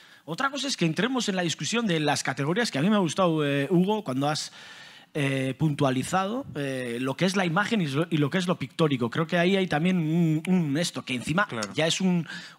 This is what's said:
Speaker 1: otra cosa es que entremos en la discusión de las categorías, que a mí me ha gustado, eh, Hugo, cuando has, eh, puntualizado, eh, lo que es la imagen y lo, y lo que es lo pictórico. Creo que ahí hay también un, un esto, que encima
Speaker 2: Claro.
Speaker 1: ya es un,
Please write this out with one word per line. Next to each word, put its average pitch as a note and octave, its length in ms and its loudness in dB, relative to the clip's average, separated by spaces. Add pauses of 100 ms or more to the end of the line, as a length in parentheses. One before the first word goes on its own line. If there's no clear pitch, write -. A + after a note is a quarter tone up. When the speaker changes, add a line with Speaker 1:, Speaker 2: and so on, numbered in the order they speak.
(240)
Speaker 1:
otra B3 260 -4
cosa C#4 180 -6
es B3+ 100 -4
que F3 80 2
entremos A3 440 0
en F#3+ 60 -2
la F#3 60 0
discusión F3 460 -2
de E3 120 0
las D3 240 0
categorías, D#3 480 -2
que C3+ 80 -4
a - 20 0
mí F#3+ 80 2
me G#3+ 60 4
ha G#3 40 4
gustado, D#3+ 460 2
eh, C#3 240 0
Hugo, F#3+ 360 2
cuando C3+ 240 0
has, - 220 -4 (640)
eh, C3+ 440 -2
puntualizado, D#3 960 0
eh, C3 480 -6
lo C3+ 140 -4
que E3+ 100 0
es F#3 100 0
la F#3+ 100 2
imagen G3 360 0
y D#3 60 0
lo, C#3+ 240 0
y E3 60 0
lo C#3+ 120 2
que F#3 80 0
es F3+ 80 0
lo F3+ 140 0
pictórico. C3+ 500 0
Creo D#3+ 160 -2
que F3 140 -2
ahí F3+ 160 4
hay F#3+ 100 2
también F3 320 2
un, D#3+ 500 2
un E3 300 2
esto, E3 280 -4
que B2+ 100 -4
encima D#3 320 -2
Speaker 2:
Claro. G#2 260 -6
Speaker 1:
ya D#3 140 0
es E3 140 0
un, F3+ 260 2 (320)